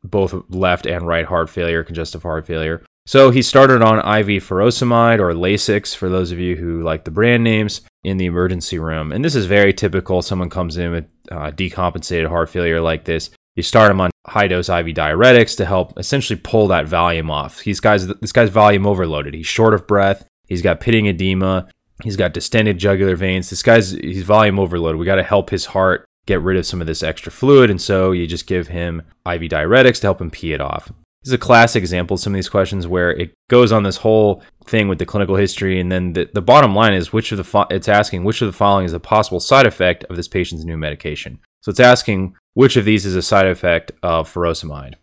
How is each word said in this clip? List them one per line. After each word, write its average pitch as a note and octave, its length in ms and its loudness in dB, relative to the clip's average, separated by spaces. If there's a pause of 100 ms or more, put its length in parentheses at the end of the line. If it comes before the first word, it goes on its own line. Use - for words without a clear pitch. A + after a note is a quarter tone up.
Both F#2+ 300 -2 (140)
left F#2 380 -2
and F2 200 -6
right E2 200 -2
heart E2 240 -2
failure, E2 320 -4
congestive D#2+ 400 -10
heart D#2+ 240 -8
failure. D#2+ 380 -6 (220)
So C3+ 260 6
he B2+ 100 2
started C3 400 6
on A2 180 4
I G#2+ 220 0
V G2+ 160 -2
furosemide A#2 800 0
or F2 160 0
Lasix, G2+ 600 -2
for F#2 140 -6
those F#2 220 -2
of F2 80 -8
you F2+ 160 -4
who E2+ 280 -6
like D#2+ 220 -6
the E2+ 60 -12
brand A#2 320 2
names, A2 380 -2 (240)
in F#2+ 140 -4
the F#2 80 -2
emergency F2 520 -4
room. D#2+ 320 -6
And A2+ 140 -4
this D#3 100 -2
is G#2 120 0
very G2 280 4
typical. F#2 480 -2
Someone F2+ 260 -4
comes E2+ 280 -8
in F2 160 -6
with, E2 180 -8 (220)
uh, D2+ 180 -10
decompensated F2 800 -4
heart E2+ 220 -2
failure E2 300 -2
like D#2+ 240 -2
this. E2 260 -6 (260)
You E2+ 60 -6
start G#2+ 280 4
him F#2+ 120 0
on F2 80 0 (160)
high-dose F2+ 420 -2
I F2 140 0
V E2 100 -6
diuretics G2 640 4
to G2+ 80 -2
help F2+ 340 -2
essentially A#2+ 400 -4
pull G#2+ 300 0
that E2 180 0
volume E2 440 0
off. D2 300 -8
He's G2+ 200 -6
guys, G#2 260 2
this G2+ 260 -10
guy's A#2 180 4
volume G#2 360 4
overloaded. D#2+ 460 -2
He's D#2+ 140 -6
short A2 260 2
of G2 140 -2
breath. G2 420 0 (180)
He's F2+ 140 -6
got F2 180 0
pitting A2 280 0
edema. F#2 600 -2 (380)
He's G2+ 120 -6
got F2+ 180 -2
distended G#2+ 420 0
jugular F#2+ 400 0
veins. F#2 320 -4
This - 140 -6
guy's, A2+ 300 4
he's F#2 320 -8
volume G#2 340 4
overloaded. E2 420 -2
We E2+ 60 -4
gotta F#2+ 160 2
help G2 260 0
his F#2 180 -4
heart F#2+ 380 0 (220)
get F#2 160 0
rid F#2 160 0
of E2+ 80 -4
some F2+ 160 -6
of D#2+ 40 -6
this D#2+ 160 -6
extra - 300 -8
fluid, C3 380 6
and F2+ 100 -2
so F#2+ 320 0
you F2 140 -4
just E2 200 -10
give F2+ 220 -4
him E2+ 340 -8 (220)
I F2 140 -4
V E2+ 100 -8
diuretics G#2 520 2
to G#2 80 0
help F#2+ 120 -2
him E2 100 -8
pee D#2+ 220 -8
it C#2+ 80 -6
off. - 280 -8 (340)
This C3 60 -14
is C3 40 -2
a A#2+ 60 0
classic A#2 420 4
example F2 360 -4
of F2+ 40 -6
some G2+ 140 -4
of - 20 -4
these F#2 140 -6
questions F#2+ 360 -2
where F2 240 0
it E2+ 220 -6 (160)
goes A#2+ 240 6
on G#2 120 2
this F#2+ 120 -4
whole A2 460 2 (240)
thing G#2+ 200 0
with F#2 120 -4
the - 80 -4
clinical G2 300 -2
history, F#2+ 440 -2
and F2+ 100 -4
then F2+ 220 -4
the, E2+ 220 -4
the G2+ 80 -2
bottom B2 320 4
line G#2+ 180 4
is F2+ 180 -2
which A2 220 -4
of G2+ 60 -6
the F#2 60 -6
fo-, G2+ 260 0
it's F#2+ 180 -4
asking G2+ 340 2
which A2 200 -2
of A2 40 0
the F#2 60 -4
following G2 320 2
is E2 80 -4
a E2 80 -6
possible G#2+ 400 0
side C3+ 260 4
effect F2+ 440 0
of F2 60 -10
this F2 120 -8
patient's E2 380 -6
new E2 100 -8
medication. D2+ 600 -10 (240)
So G#2+ 80 -8
it's G2+ 100 -2
asking A2+ 560 4 (180)
which B2+ 220 6
of G#2+ 80 2
these G#2 200 2
is F#2 120 -2
a F2 60 0
side G2 240 2
effect F2 460 -2 (100)
of E2 300 -2
furosemide. D#2 720 -6